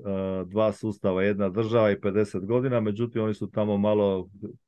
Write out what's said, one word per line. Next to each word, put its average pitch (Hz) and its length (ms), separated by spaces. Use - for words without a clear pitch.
a, 95 420
dva 104 240
sustava, 98 520
jedna 101 260
država 110 420
i 98 100
pedeset 101 440
godina, 123 340
međutim 110 440
oni 107 100
su 104 180
tamo 104 260
malo 101 520